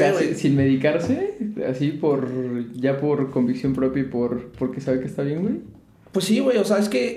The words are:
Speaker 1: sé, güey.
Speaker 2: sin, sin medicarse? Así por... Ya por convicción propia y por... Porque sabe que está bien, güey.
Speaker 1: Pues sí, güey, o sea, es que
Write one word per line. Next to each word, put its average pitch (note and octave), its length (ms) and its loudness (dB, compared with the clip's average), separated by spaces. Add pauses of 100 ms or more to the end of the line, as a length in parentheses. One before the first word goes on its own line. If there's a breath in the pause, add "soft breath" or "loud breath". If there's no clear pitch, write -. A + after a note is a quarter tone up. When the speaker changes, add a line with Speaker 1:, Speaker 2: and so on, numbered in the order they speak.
Speaker 1:
sé, G3 40 2
güey. E3 140 2
Speaker 2:
sin, C3 100 -2
sin C#3 200 2
medicarse? D3+ 840 2 (320)
Así C#3+ 220 0
por... C#3 360 0 (460)
Ya C3+ 260 0
por C#3 300 0
convicción B2+ 420 0
propia C3 300 0
y B2+ 40 -4
por... A#2+ 420 -2 (100)
Porque B2+ 240 -4
sabe C3 180 0
que C3 60 -6
está C#3+ 160 -6
bien, D3 180 -2
güey. A3 140 0 (580)
Speaker 1:
Pues F#3+ 140 0
sí, A3 140 4
güey, B3+ 180 4
o G3 80 2
sea, G#3 120 2
es G#3 120 0
que A#3+ 260 0